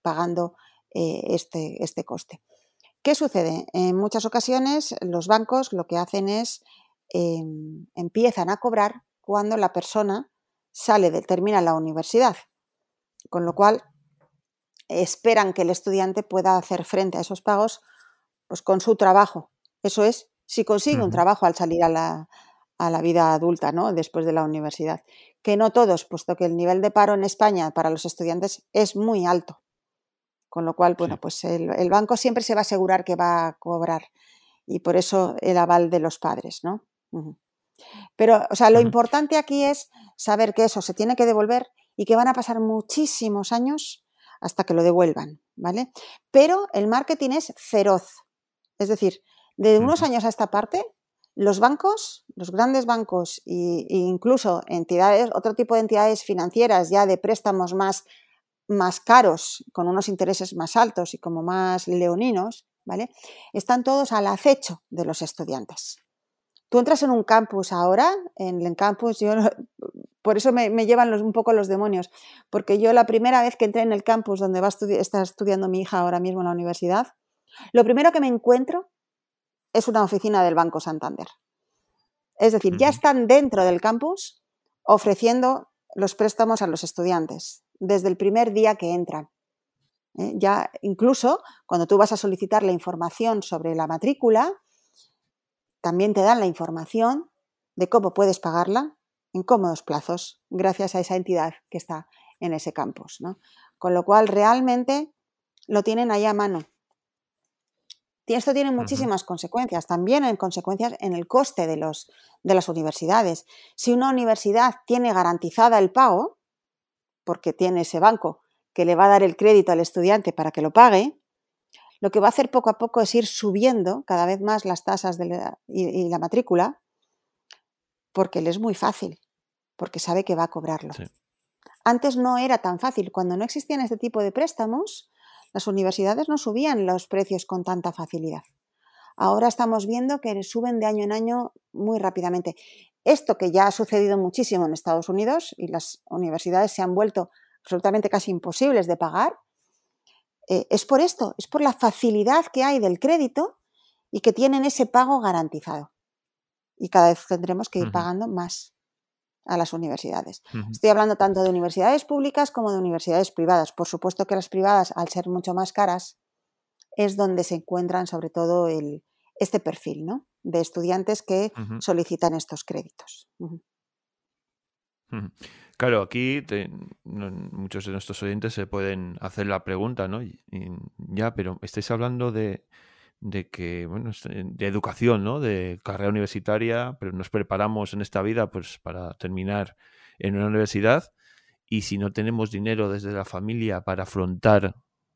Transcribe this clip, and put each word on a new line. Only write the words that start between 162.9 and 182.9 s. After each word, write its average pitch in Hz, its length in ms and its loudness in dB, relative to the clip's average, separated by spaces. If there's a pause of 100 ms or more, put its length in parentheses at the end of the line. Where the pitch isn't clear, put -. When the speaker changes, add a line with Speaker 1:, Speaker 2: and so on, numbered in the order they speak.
Speaker 1:
privadas. 165 420 4
Por 175 140 -4
supuesto 185 400 -4
que - 80 -2
las 190 140 -4
privadas, 190 480 2
al 170 120 -4
ser 175 200 -6
mucho 180 260 -4
más 185 180 -4
caras, 185 460 -2 (800)
es 202 200 0
donde 185 280 0
se 175 120 -6
encuentran 180 500 -4
sobre 165 240 -8
todo 170 380 0
el, 151 360 -6 (320)
este 196 240 -2
perfil, 156 460 -8
¿no? 240 200 -10 (160)
de 170 180 -2
estudiantes 180 640 -4
que 196 340 -2
Speaker 2:
Ujú. 107 240 -10
Speaker 1:
solicitan 170 540 -2
estos 156 300 -10
créditos. - 640 -16 (100)
Ujú. 170 240 -14 (1500)
Speaker 2:
Ujú. 107 180 -12 (460)
Claro, 120 260 0
aquí 127 400 -4
te, 101 280 -8 (340)
no, 101 260 -12
muchos 95 540 -14
de 101 80 -10
nuestros 98 300 -12
oyentes 104 320 -6
se 98 120 -8
pueden 95 540 -8
hacer 98 260 -8
la 98 180 -4
pregunta, 98 440 -6
¿no? 107 140 -10
Y, - 180 -18 (100)
y 92 180 -12 (300)
ya, 110 360 -6
pero 92 280 -8
estáis - 280 -10
hablando 123 420 -4
de, 107 320 -6 (560)